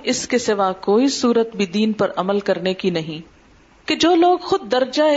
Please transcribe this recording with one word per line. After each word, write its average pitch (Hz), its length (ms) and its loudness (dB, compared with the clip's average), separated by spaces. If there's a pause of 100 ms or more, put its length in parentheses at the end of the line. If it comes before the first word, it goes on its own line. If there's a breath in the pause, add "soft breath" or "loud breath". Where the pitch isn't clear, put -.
اس - 240 -4
کے 247 120 2
سوا 202 300 0 (120)
کوئی 233 300 4
صورت 233 440 0
بھی 196 140 0
دین 214 240 0
پر 196 220 -2
عمل 196 260 -2
کرنے 185 340 -2
کی 185 140 -2
نہیں 160 440 -8 (540)
کہ 311 80 0
جو 339 200 4
لوگ 349 260 4
خود 277 300 -4
درجہ 254 300 0 (140)